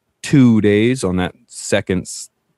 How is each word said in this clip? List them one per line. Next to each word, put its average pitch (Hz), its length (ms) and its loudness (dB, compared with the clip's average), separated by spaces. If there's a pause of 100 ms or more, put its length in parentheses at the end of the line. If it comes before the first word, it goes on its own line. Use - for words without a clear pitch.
(240)
two 120 380 4
days 107 420 0
on 92 140 -2
that 90 180 -4 (100)
second, - 580 -4
s-, - 260 -18 (280)